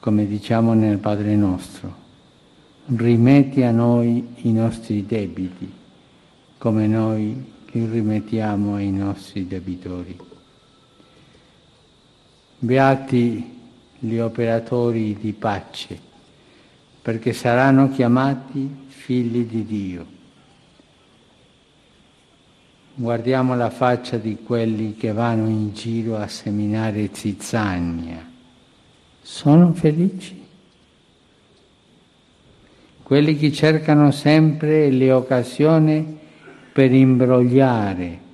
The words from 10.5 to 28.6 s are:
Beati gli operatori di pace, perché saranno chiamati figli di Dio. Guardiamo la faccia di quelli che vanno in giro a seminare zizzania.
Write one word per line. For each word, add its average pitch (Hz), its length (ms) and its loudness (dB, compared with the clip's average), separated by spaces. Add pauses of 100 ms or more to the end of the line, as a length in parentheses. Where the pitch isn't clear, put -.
Beati 127 1000 0 (400)
gli 117 200 -6
operatori 117 1000 -2
di 107 140 -6
pace, - 680 -8 (1000)
perché 113 320 -4
saranno 135 560 4
chiamati 135 800 -2 (200)
figli 120 580 -4
di 110 180 -6
Dio. 95 420 -8 (3000)
Guardiamo 127 600 -2
la 120 140 -2
faccia 123 480 -2
di 107 260 -6
quelli 113 520 -4
che 110 160 -6
vanno 113 360 0
in 107 240 -2
giro 113 460 -6
a 104 100 -8
seminare 104 840 -4
zizzania. 85 1200 -6 (960)